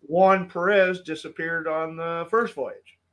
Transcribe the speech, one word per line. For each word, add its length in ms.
Juan 460
Perez 540
disappeared 680
on 280
the 340
first 240
voyage, 460